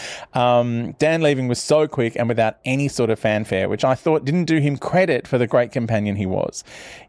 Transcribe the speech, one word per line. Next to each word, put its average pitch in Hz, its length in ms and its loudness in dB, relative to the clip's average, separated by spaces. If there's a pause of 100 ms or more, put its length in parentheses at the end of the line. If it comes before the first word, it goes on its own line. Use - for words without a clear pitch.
(340)
Um, 120 600 2
"Dan 160 280 0
leaving 135 260 2
was 120 140 -2
so 151 260 2
quick 117 280 -2
and 117 120 0
without 110 380 0
any 135 220 0
sort 120 220 0
of 110 100 -2
fanfare, 107 500 0
which 104 160 -2
I 131 100 2
thought 156 300 0
didn't 165 200 0
do 160 120 2
him 143 200 0
credit 170 500 0
for 131 100 0
the 120 100 0
great 120 240 2
companion 107 440 -2
he 101 100 -2
was." 92 380 -4 (460)